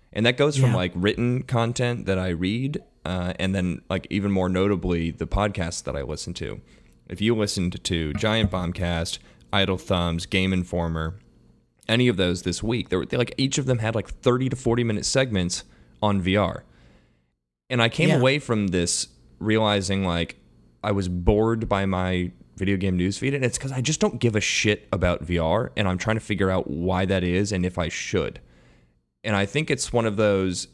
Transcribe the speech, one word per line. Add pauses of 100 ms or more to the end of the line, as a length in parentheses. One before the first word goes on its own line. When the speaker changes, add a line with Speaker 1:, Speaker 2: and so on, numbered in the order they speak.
(160)
Speaker 1:
And
that
goes
from,
Speaker 2:
Yeah.
Speaker 1:
like,
written
content
that
I
read, (220)
uh,
and
then,
like,
even
more
notably,
the
podcasts
that
I
listen
to. (480)
If
you
listened
to
Giant
Bombcast, (340)
Idle
Thumbs,
Game
Informer, (720)
any
of
those
this
week,
they
were,
they,
like,
each
of
them
had,
like,
thirty
to
forty
minute
segments (380)
on
V
R. (1040)
And
I
came
Speaker 2:
Yeah.
Speaker 1:
away
from
this (320)
realizing,
like, (460)
I
was
bored
by
my (240)
video
game
newsfeed,
and
it's
'cause
I
just
don't
give
a
shit
about
V
R,
and
I'm
trying
to
figure
out
why
that
is
and
if
I
should. (840)
And
I
think
it's
one
of
those